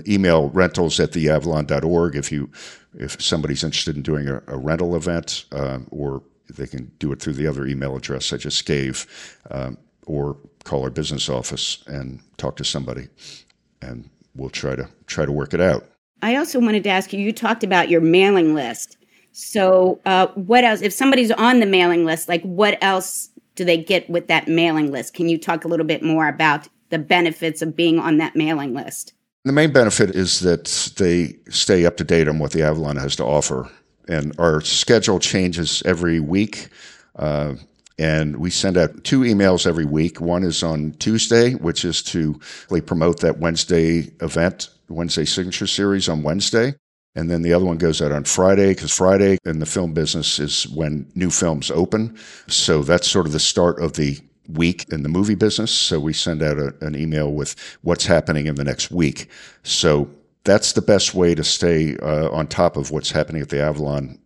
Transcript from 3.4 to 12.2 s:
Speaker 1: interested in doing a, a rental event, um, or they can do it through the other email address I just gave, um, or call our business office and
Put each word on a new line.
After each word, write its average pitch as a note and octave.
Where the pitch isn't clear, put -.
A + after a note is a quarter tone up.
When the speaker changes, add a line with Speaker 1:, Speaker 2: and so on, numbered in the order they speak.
Speaker 1:
interested D#2
in C#2+
doing D2
a, C2+
a C2+
rental E2
event, E2+
um, C2+
or C#2
they C2+
can B1+
do C#2+
it C2
through D#2+
the C#2+
other C2+
email C2+
address C2+
I C2+
just -
gave, C2+
um, C2
or C#2+
call C#2
our C2
business D2
office -
and C2